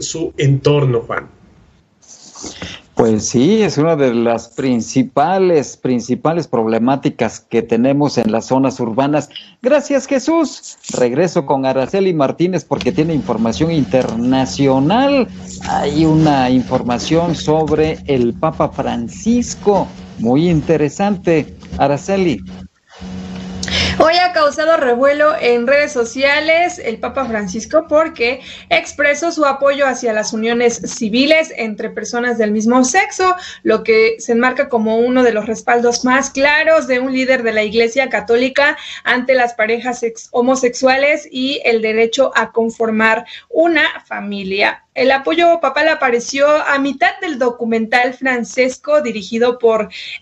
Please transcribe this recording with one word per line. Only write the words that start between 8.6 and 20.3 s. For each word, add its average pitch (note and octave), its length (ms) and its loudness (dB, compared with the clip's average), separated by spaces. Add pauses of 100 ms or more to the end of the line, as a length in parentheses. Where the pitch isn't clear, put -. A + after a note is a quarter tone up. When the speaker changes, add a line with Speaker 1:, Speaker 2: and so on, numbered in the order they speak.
Speaker 2:
urbanas. C3+ 480 0 (320)
Gracias, C#4 440 0
Jesús. - 720 -2 (200)
Regreso C#3+ 480 0
con C3+ 200 0
Araceli C3+ 480 0
Martínez D#3+ 520 0
porque B2+ 260 -2
tiene D#3+ 220 0
información A2+ 580 0
internacional. C3+ 1600 2 (400)
Hay D3 340 0
una D#3 460 4
información B2+ 840 0
sobre D#3 720 0
el A#2+ 260 2
Papa D#3+ 360 0
Francisco, D#3+ 1160 -2 (300)
muy C#3 320 2